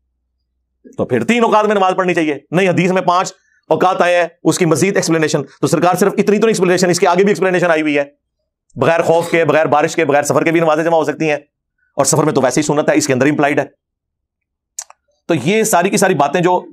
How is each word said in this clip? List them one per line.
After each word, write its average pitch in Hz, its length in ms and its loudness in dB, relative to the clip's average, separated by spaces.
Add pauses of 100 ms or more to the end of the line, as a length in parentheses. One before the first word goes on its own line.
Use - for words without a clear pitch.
(960)
तो - 80 -4
फिर - 180 -2
तीन 233 200 0
औकात 214 220 2
में 208 100 0
नमाज 185 200 0
पढ़नी 180 180 -2
चाहिए। 156 400 -4
नहीं, 185 160 2
हदीस 175 220 0
में 185 140 -2
पांच 180 280 0 (380)
औकात 180 300 2
आए 175 140 2
हैं, 170 280 -2
उसकी 160 220 0
मजीद 185 320 0
एक्सप्लेनेशन, 156 480 -2 (160)
तो - 60 0
सरकार 170 280 0
सिर्फ 185 240 0
इतनी 202 200 2
तो 226 80 2
नहीं 220 60 2
एक्सप्लेनेशन, 180 360 0
इसके 175 160 0
आगे 180 180 2
भी 202 80 2
एक्सप्लेनेशन 180 360 0
आई 160 140 0
हुई 151 120 -2
है, 143 240 -4 (600)
बगैर 160 240 2
खौफ 165 300 0
के, 165 140 0
बगैर 151 220 0
बारिश 151 280 0
के, 165 100 0
बगैर 143 180 2
सफर 143 200 0
के 160 80 0
भी 165 100 2
नमाजें 160 220 0
जमा 165 140 0
हो 156 80 0
सकती 151 220 -4
हैं, 147 180 -4 (520)
और 139 80 0
सफर 151 200 0
में 151 100 0
तो 139 60 0
वैसे 127 200 0
ही - 20 0
सुन्नत 151 260 -2
है, 160 80 0
इसके 139 160 0
अंदर 127 140 0
इंप्लाइड 147 320 0
है। - 140 -6 (1500)
तो 170 60 -2
ये 180 320 -2
सारी 190 240 0
की 202 80 -2
सारी 190 180 0
बातें 143 280 0
जो 180 300 -2